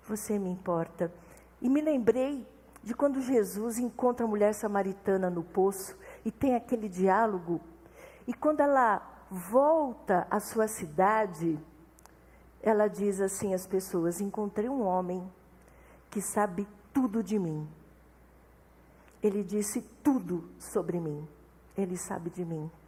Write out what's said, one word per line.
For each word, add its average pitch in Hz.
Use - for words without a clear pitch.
Você 214
me 190
importa." 175
E 247
me 277
lembrei 262
de 220
quando 277
Jesus 220
encontra 247
a 220
mulher 208
samaritana 196
no 175
poço 190
e 220
tem 262
aquele 226
diálogo. 185
E 247
quando 302
ela 262
volta 233
à 208
sua 220
cidade, 180
ela 214
diz 190
assim 190
às 185
pessoas, 175
"Encontrei 208
um 262
homem 185
que 202
sabe 196
tudo 226
de 202
mim. 156
Ele 208
disse 208
tudo 180
sobre 175
mim. 151
Ele 180
sabe 175
de 180
mim." 160